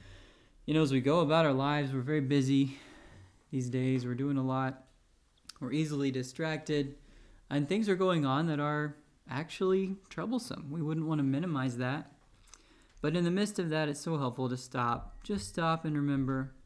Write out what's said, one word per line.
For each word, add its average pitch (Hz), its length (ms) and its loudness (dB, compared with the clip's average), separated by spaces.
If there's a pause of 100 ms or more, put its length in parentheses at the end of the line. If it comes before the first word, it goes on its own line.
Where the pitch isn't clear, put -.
(640)
You 151 100 0
know, 160 80 6
as 139 80 2
we 131 100 4
go 147 200 4
about 160 240 4
our 143 80 4
lives, 139 380 0
we're 135 100 -2
very 151 200 0
busy 139 560 2 (760)
these 127 180 -2
days. 127 360 0
We're 123 80 -2
doing 139 240 -2
a 131 80 0
lot. 131 400 -2 (760)
We're 127 120 -6
easily 147 400 0
distracted. 147 840 -2 (540)
And 143 180 0
things 208 220 2
are 190 60 4
going 180 280 2
on 139 220 2
that 151 140 0
are 147 360 -2 (320)
actually 190 680 0 (120)
troublesome. 190 640 -6
We 160 140 -4
wouldn't 160 240 -2
want 160 100 2
to 143 60 2
minimize 135 540 0
that. 127 340 -4 (880)
But 156 140 0
in 175 80 2
the 170 80 4
midst 208 260 0
of 175 140 -2
that, 156 180 0
it's 147 120 -6
so 165 160 -2
helpful 131 320 -2
to 127 80 -2
stop. - 680 -4
Just 202 240 -4
stop 165 360 0
and 156 120 -2
remember 135 580 0 (120)